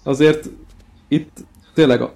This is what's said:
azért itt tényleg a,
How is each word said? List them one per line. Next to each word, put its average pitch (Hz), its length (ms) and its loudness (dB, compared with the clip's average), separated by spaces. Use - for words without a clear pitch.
azért 151 460 0
itt - 220 -2
tényleg 127 280 2
a, - 140 -10